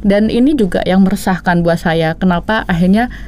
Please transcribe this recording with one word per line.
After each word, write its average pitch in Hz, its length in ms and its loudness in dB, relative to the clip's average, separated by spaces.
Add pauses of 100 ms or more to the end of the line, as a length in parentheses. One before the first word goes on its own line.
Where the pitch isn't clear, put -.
Dan 208 280 2
ini 262 240 2
juga 208 300 0
yang 190 180 2
meresahkan 185 600 0
buat 170 160 0
saya. 165 360 -2
Kenapa 185 500 -2
akhirnya 190 460 0 (180)